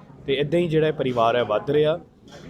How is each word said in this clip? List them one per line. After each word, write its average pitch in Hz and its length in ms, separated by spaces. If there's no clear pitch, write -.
ਤੇ 139 80
ਇੱਦਾਂ 147 260
ਹੀ 175 80
ਜਿਹੜਾ 156 200
ਇਹ 156 60
ਪਰਿਵਾਰ 120 420
ਹੈ, 120 80
ਵੱਧ 107 260
ਰਿਹਾ। 151 300